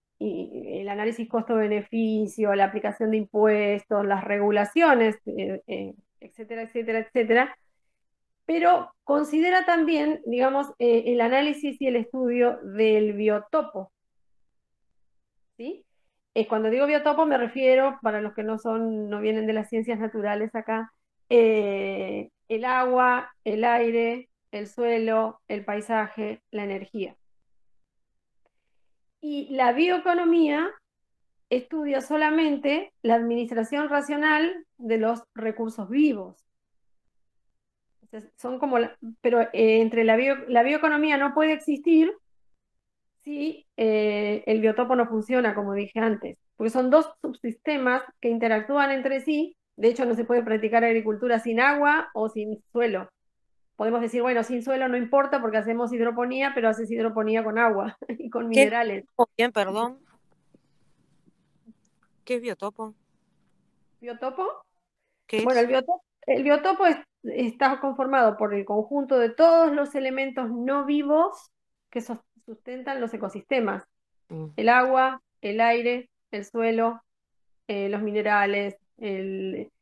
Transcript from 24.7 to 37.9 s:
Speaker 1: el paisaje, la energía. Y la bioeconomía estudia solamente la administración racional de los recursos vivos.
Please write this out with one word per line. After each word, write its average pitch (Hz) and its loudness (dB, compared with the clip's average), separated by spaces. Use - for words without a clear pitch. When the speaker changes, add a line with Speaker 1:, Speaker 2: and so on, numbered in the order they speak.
Speaker 1:
el 208 -8
paisaje, 214 -6
la 208 -8
energía. 196 -10
Y 294 -8
la 247 4
bioeconomía 339 2
estudia 269 -2
solamente 302 0
la 233 2
administración 233 -2
racional 302 0
de 226 -2
los 226 -2
recursos 220 -6
vivos. 220 0